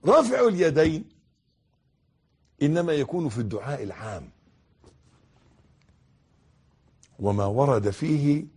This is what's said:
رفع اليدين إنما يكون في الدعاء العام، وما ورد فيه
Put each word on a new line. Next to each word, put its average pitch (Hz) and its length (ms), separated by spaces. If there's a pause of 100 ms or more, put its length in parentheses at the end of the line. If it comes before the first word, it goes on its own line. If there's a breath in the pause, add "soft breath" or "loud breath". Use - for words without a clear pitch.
رفع 247 420
اليدين 160 600 (1500)
إنما 165 320
يكون 151 360
في 110 80
الدعاء 113 460
العام، 98 460 (3000)
وما 101 260
ورد 110 440
فيه 147 560 (100)